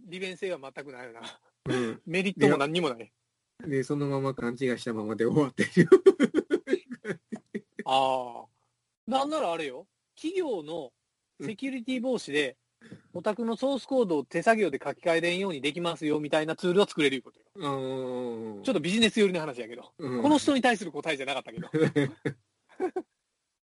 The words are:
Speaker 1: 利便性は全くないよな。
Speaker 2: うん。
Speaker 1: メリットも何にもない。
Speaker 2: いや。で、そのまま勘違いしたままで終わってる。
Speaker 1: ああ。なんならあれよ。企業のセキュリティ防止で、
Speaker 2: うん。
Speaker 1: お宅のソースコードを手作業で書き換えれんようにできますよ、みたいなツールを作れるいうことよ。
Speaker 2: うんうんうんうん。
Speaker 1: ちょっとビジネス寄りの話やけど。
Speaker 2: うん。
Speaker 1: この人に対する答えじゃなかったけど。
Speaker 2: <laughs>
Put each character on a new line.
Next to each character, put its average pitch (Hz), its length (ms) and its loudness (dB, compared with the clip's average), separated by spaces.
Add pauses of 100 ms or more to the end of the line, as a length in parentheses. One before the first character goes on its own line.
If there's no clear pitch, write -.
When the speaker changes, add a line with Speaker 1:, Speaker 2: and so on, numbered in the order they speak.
Speaker 1:
利 175 120 -10
便 185 180 -8
性 190 160 -6
は 151 60 -6
全 135 260 -14
く 143 60 -14
な 123 120 -16
い 127 40 -14
よ 113 60 -16
な。 117 80 -18 (480)
Speaker 2:
う 127 60 0
ん。 117 300 -4
Speaker 1:
メ 175 180 -2
リ 190 100 -2
ッ - 60 -10
ト 143 80 6
も 147 100 4
何 143 160 0
に 175 80 0
も 156 80 0
な 120 60 -6
い。 113 40 -14
Speaker 2:
い - 20 -16
や。 - 680 -20
で、 135 160 0
そ 147 120 -4
の 143 120 -2
ま 139 140 -2
ま 135 120 -2
勘 120 180 -4
違 123 40 -10
い - 20 -12 (200)
し 113 60 -14
た 120 100 -6
ま 110 120 -6
ま 107 100 -4
で 113 100 0
終 147 160 4
わ 135 80 0
っ - 40 -12
て - 100 0 (180)
る。 - 80 4 (2000)
Speaker 1:
あ 131 580 0
あ。 - 20 -20 (600)
な 262 180 0
ん 294 40 -4
な 311 100 -2
ら 190 120 0
あ 165 60 -2
れ 160 80 -6
よ。 139 220 -12 (280)
企 349 220 -6
業 254 260 -2
の 151 280 -10 (500)
セ 196 140 -6
キ 269 140 -8
ュ - 20 -4
リ 254 120 -8
テ 254 100 -4
ィ 254 80 -2
防 247 160 0
止 - 140 -10
で、 143 260 -2 (240)
Speaker 2:
う - 40 -20
ん。 - 140 -20 (160)
Speaker 1:
お 175 60 -8
宅 214 240 -2
の 226 100 -2
ソ 277 200 0
ー 254 40 -4
ス - 60 -10
コ 262 160 2
ー 233 40 2
ド 165 140 2
を 131 60 -2
手 170 160 -4
作 226 160 4
業 202 120 2
で 139 140 -2
書 143 100 -4
き - 80 -18
換 165 160 2
え 165 40 2
れ 170 100 2
ん 175 80 -2
よ 196 100 -2
う 175 40 -4
に 139 80 -8
で 147 100 0
き 151 100 -8
ま 170 140 -2
す 160 100 -6
よ、 151 140 2
み 151 100 -6
た 156 120 2
い 156 40 -2
な 156 100 -4
ツ - 120 -4
ー 175 60 2
ル 196 80 6
を 202 40 6
作 - 160 -2
れ 143 80 6
る 135 80 2
い - 20 -6
う - 20 -6
こ - 100 -20
と - 80 -20
よ。 - 60 -20 (100)
Speaker 2:
う 175 120 -6
ん 143 40 0
う - 0 -
ん 135 100 -4
う 131 60 -4 (640)
ん 104 60 -12
う - 20 -14
ん。 98 40 -14
Speaker 1:
ち 262 60 -2
ょ - 20 2
っ 220 40 2
と 160 60 0
ビ 175 100 -2
ジ 220 80 2
ネ 226 100 6
ス 226 100 0
寄 202 80 6
り 180 60 -2
の 175 60 -2
話 143 220 -6
や 113 60 -10
け 113 80 -14
ど。 - 220 -18
Speaker 2:
う 254 220 -4
ん。 - 20 0
Speaker 1:
こ 269 80 4
の 302 80 8
人 285 180 2
に 254 60 2
対 240 160 4
す 214 60 -12
る 170 80 -8
答 147 220 -6
え 143 40 -2
じ 135 60 -8
ゃ - 20 -6
な 139 80 -4
か 131 60 -4
っ - 40 -8
た 123 80 -16
け 113 80 -12
ど。 - 100 -12
Speaker 2:
<laughs> - 1400 -2 (640)